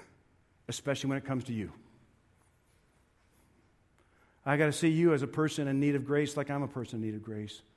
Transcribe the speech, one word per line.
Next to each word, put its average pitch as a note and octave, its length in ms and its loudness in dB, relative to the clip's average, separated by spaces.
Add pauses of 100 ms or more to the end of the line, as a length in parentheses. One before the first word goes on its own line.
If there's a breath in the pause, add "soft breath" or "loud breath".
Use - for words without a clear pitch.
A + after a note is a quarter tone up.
(260 loud breath)
<laughs> - 420 -20
especially C3+ 420 -4
when C3+ 80 -2
it C3 80 -10
comes C3 180 -2
to B2 80 -6
you. G2+ 180 -4 (2750 soft breath)
I C#3+ 120 4
gotta D3+ 160 4
see E3 160 2
you E3 260 6
as C3 80 2
a C#3 60 -2
person D3+ 400 0
in C3+ 100 0
need D3 160 4
of C3+ 100 -2
grace D3 320 0
like C#3+ 140 -2
I'm C#3+ 120 -2
a C3 60 -2
person B2 280 -8
in A2 60 -4
need G#2+ 120 -4
of G#2+ 80 -10
grace. G#2+ 400 -10 (140)